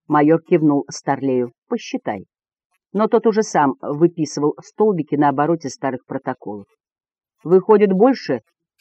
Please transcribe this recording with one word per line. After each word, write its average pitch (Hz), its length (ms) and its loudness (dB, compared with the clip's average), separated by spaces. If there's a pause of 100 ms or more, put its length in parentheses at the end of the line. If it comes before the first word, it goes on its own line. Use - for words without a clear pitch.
Майор 151 360 2
кивнул 151 480 0
Старлею: 127 640 -4 (140)
"Посчитай". 113 600 -8 (680)
Но 214 160 0
тот 233 180 0
уже 214 160 2
сам 151 380 0
выписывал 147 840 -4
столбики 190 520 -2
на 143 160 2
обороте 147 400 -2
старых 131 340 -8
протоколов. 110 640 -10 (760)
"Выходит 190 500 4
больше, 180 500 0 (380)